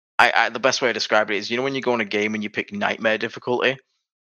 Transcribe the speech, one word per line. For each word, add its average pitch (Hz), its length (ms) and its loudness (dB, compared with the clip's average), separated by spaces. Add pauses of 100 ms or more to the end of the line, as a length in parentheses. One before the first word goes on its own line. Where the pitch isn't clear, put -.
(180)
I, 120 160 6
I, 110 160 4
the 117 80 -8
best - 240 0
way 127 60 2
to 113 40 0
describe 107 380 0
it 107 60 -2
is, 107 140 -6
you 117 60 -2
know 127 60 -2
when 139 140 -2
you 131 40 -2
go 123 120 0
on 117 80 0
a 110 40 0
game 104 300 -2
and 107 80 -4
you 104 80 -6
pick - 220 -8
Nightmare 104 440 0
difficulty? 123 640 -2 (500)